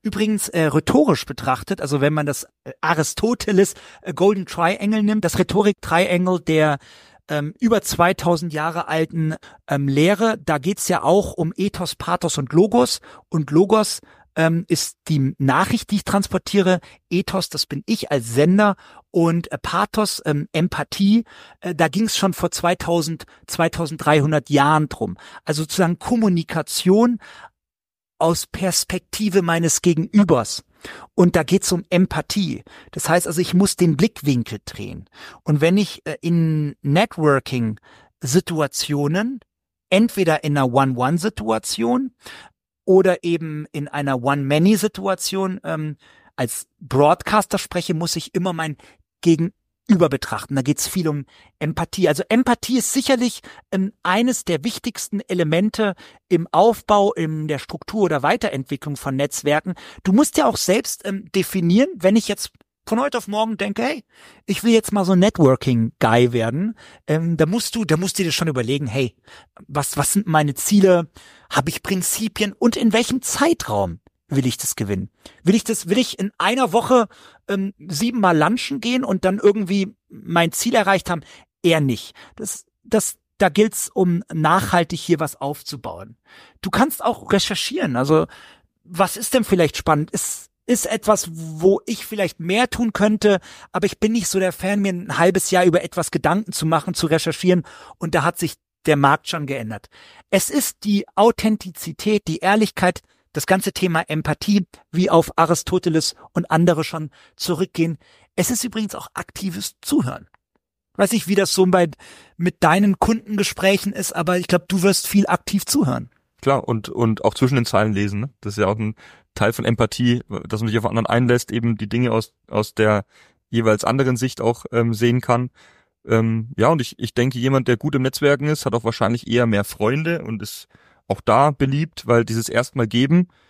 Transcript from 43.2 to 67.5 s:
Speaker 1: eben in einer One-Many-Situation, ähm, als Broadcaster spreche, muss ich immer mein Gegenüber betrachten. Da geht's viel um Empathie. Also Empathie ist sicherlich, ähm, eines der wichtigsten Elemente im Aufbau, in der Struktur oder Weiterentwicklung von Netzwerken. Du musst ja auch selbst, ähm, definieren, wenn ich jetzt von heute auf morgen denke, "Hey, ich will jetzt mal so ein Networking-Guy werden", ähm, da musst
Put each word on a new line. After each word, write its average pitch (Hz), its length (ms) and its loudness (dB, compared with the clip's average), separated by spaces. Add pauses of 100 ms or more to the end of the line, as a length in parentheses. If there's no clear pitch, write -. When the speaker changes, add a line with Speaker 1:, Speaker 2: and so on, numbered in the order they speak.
Speaker 1:
eben 156 480 -4
in 147 160 -8
einer 135 360 -4
One-Many-Situation, 190 1400 0
ähm, 156 340 -8 (380)
als - 320 -6 (120)
Broadcaster 156 800 2
spreche, - 340 -4
muss 165 220 -4
ich - 180 -8
immer 185 180 -2
mein 160 260 -8 (440)
Gegenüber 165 880 2
betrachten. 135 460 -6
Da 135 80 0
geht's 143 240 -2
viel 175 200 -2
um 147 180 -4 (340)
Empathie. 175 480 -2
Also 151 220 0
Empathie 240 500 2
ist - 140 -4
sicherlich, 254 480 0 (300)
ähm, 190 300 -2
eines 226 420 0
der 151 200 -2
wichtigsten - 560 -8
Elemente 185 720 0 (360)
im 170 220 2
Aufbau, 208 600 4
in 156 340 -4
der 147 120 -4
Struktur - 440 -8
oder 156 200 0
Weiterentwicklung 147 720 -4
von 135 180 -6
Netzwerken. 147 600 -2 (280)
Du 190 80 0
musst 262 260 4
ja 294 100 4
auch 226 100 0
selbst, - 480 -2
ähm, 196 200 -8 (100)
definieren, 190 600 2
wenn 190 200 2
ich 226 120 2
jetzt - 220 -6 (380)
von 226 120 -2
heute 269 200 -2
auf - 80 -10
morgen 214 300 -2
denke, 202 260 -4
"Hey, 269 200 -4 (440)
ich - 160 -4
will 233 100 4
jetzt 220 200 2
mal 196 120 0
so 180 60 2
ein 185 80 6
Networking-Guy 123 1120 2
werden", 131 420 -4 (300)
ähm, 165 320 0
da 156 80 2
musst 202 300 -4